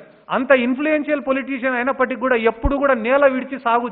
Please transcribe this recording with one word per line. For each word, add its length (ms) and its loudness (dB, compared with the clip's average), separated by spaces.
అంత 220 -2
influential 760 0
politician 480 -4
అయినప్పటికీ 460 -2
కూడా 140 2
ఎప్పుడు 400 0
కూడా 180 2
నేల 340 2
విడిచి 320 -2
సాగు 320 0